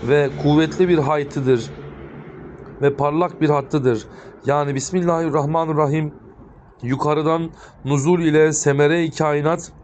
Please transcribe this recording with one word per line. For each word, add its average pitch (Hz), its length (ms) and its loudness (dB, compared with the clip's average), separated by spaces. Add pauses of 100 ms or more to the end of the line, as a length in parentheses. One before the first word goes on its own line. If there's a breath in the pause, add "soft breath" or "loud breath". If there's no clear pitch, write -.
ve 143 220 4 (140)
kuvvetli 156 460 4
bir 175 80 4
haytıdır 139 720 0 (1080)
ve 143 140 2
parlak 160 460 -2
bir 156 80 2
hattıdır. 131 580 0 (380 loud breath)
Yani 143 300 0
Bismillahirrahmanirrahim 156 1400 0 (680)
yukarıdan 151 720 -2 (340 loud breath)
nuzul 143 340 2
ile 156 340 4
semere-i 147 580 2
kainat 151 600 -2 (120)